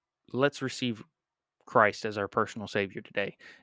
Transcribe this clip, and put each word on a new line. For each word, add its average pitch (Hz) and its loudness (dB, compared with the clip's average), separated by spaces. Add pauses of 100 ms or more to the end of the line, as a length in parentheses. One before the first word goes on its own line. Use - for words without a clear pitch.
(340)
let's 139 2
receive 120 -4 (640)
Christ 104 4
as 107 -6
our 101 -2
personal 104 -2
Savior 101 -2
today. - -6 (260)